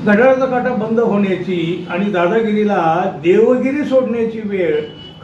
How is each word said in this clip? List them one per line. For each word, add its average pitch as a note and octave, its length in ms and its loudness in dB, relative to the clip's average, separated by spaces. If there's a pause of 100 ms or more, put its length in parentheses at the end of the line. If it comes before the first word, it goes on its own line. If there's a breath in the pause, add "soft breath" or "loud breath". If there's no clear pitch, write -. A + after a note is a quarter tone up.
घड्याळाचा B3+ 400 4
काटा B3+ 240 -2
बंद A3+ 300 -2
होण्याची F#3 880 -2
आणि F#3 140 -2
दादागिरीला G3 1000 0 (180)
देवगिरी B3 640 2
सोडण्याची A3+ 600 0
वेळ F3 360 -2 (440)